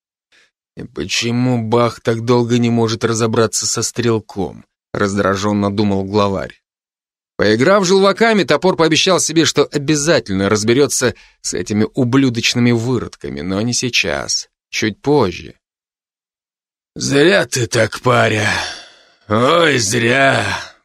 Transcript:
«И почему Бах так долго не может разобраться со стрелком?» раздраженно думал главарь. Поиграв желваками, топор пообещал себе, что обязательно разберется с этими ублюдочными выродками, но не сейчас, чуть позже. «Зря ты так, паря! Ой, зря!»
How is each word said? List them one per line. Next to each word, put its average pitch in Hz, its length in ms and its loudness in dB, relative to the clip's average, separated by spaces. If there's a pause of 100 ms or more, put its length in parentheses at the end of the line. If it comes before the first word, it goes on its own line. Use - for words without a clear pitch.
(760)
«И - 80 -14
почему 117 840 -2
Бах 117 340 0
так 117 240 -2
долго 120 340 2
не 120 100 2
может 113 340 0
разобраться 113 640 0
со - 160 -4
стрелком?» 104 840 -4 (260)
раздраженно 101 840 0
думал 98 300 0
главарь. 98 560 -2 (800)
Поиграв 135 460 2
желваками, 196 580 2
топор 156 320 0
пообещал 160 420 2
себе, 156 280 0
что 139 180 2
обязательно 139 880 0
разберется 117 640 2 (260)
с - 140 -8
этими 107 400 0
ублюдочными 123 760 2
выродками, 110 680 -4
но 95 220 -4
не 120 100 -4
сейчас, 92 800 -4 (180)
чуть - 320 -4
позже. 123 540 0 (1400)
«Зря 147 520 2
ты 120 200 -4
так, - 360 -2
паря! 113 440 0 (800)
Ой, 139 520 2
зря!» 120 680 0 (400)